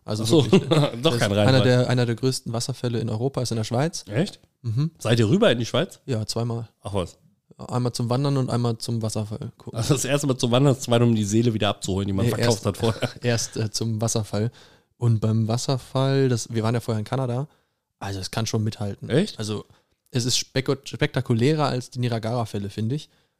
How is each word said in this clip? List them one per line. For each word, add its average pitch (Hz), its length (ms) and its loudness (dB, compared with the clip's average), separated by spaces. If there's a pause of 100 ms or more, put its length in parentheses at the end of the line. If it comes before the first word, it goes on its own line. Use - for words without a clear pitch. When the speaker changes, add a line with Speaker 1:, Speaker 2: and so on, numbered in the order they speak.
Speaker 1:
Also 107 200 -4
Speaker 2:
Ach - 40 -2
so. 120 240 4
Speaker 1:
wirklich, - 160 6
Speaker 2:
<laughs> 143 340 0
Doch 156 100 2
Speaker 1:
das 120 60 0
Speaker 2:
kein 110 120 2
Speaker 1:
ist 101 80 2
Speaker 2:
Rheinfall. - 0 -
Speaker 1:
einer 131 240 6
der, 123 260 4
einer 123 180 2
der 117 80 0
größten 131 380 -2
Wasserfälle 117 480 -4
in 113 80 -2
Europa 120 320 -2
ist 123 100 -4
in 113 60 -2
der 110 80 -2
Schweiz. 135 440 -2
Speaker 2:
Echt? 127 320 -4 (220)
Speaker 1:
Mhm. 127 360 -2
Speaker 2:
Seid 113 200 2
ihr 113 120 6
rüber 196 200 6
in 120 80 2
die 120 80 -2
Schweiz? - 380 -2
Speaker 1:
Ja, 110 220 -4
zweimal. 117 420 -4 (140)
Speaker 2:
Ach 95 100 -10
was. 95 240 -4 (400)
Speaker 1:
Einmal 123 380 -4
zum 120 160 -2
Wandern 139 260 0
und 127 140 -2
einmal 120 260 0
zum 117 240 -4
Wasserfall 110 560 -6
gucken. - 220 -12
Speaker 2:
Also 107 160 2
das 127 100 0
erste 143 220 0
Mal 131 100 0
zum 123 140 0
Wandern, 131 240 6
das 131 100 -6
zweite 120 200 4
Mal, 120 60 6
um 117 60 4
die 107 80 0
Seele 110 300 2
wieder 104 160 0
abzuholen, 98 360 -2
die 98 60 -2
man 95 140 0
Speaker 1:
Nee, 120 60 2
Speaker 2:
verkauft 113 320 0
Speaker 1:
erst, - 20 -2
Speaker 2:
hat 101 100 0
vorher. 117 400 0
Speaker 1:
<laughs> - 60 -20
erst, 117 340 -2
äh, 113 140 -4
zum 113 320 -4
Wasserfall. 113 480 -2 (480)
Und 113 220 2
beim 110 280 0
Wasserfall, 135 800 0
das, 120 240 -4
wir 113 100 -2
waren 113 120 0
ja 117 60 -2
vorher 110 180 -4
in 107 80 -6
Kanada, 127 420 -4 (500)
also 98 220 -6
es 92 100 -8
kann 113 140 -4
schon 110 180 -2
mithalten. 104 460 -6
Speaker 2:
Echt? 170 300 0
Speaker 1:
Also 107 260 -6 (460)
es 120 160 -2
ist 120 100 0
spek-, - 500 -4
spektakulärer 143 800 0
als 127 220 -4
die - 120 -12
Niagara-Fälle, 113 680 -4
finde 110 280 -4
ich. - 120 -12 (320)